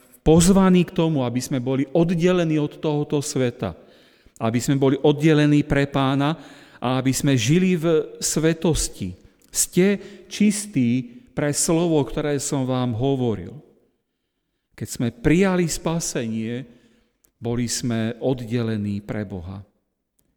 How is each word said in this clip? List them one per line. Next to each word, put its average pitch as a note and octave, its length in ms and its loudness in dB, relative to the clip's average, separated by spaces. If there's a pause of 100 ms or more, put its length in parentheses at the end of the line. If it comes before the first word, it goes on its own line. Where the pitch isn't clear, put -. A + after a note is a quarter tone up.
(220)
pozvaní F3+ 640 6
k - 100 -10
tomu, D#3+ 300 0
aby B2 160 -4
sme C3 200 -4
boli C3 300 -2
oddelení E3+ 680 2
od D3 160 -4
tohoto D3 440 -2
sveta, B2 520 -2 (680)
aby A#2 200 0
sme C#3 160 0
boli C3+ 240 2
oddelení D3 640 4
pre C#3 240 0
Pána C#3 480 -2 (440)
a B2+ 160 -2
aby C3 160 0
sme C#3 240 2
žili F3 400 2
v D#3 400 0
svetosti. D#3 1000 -2 (340)
Ste G3 480 0 (320)
čistí C3 920 0 (120)
pre D3 200 -2
slovo, E3 480 2
ktoré D3 400 -4
som C3+ 240 -4
vám B2+ 320 -2
hovoril. B2 600 -2 (1160)
Keď A2 140 -10
sme - 260 -4
prijali F3+ 560 2
spasenie, A#2+ 960 -6 (720)
boli A#2 320 -4
sme A2+ 520 -4
oddelení A2+ 800 -4
pre G#2+ 240 -8
Boha. F#2+ 360 -12 (760)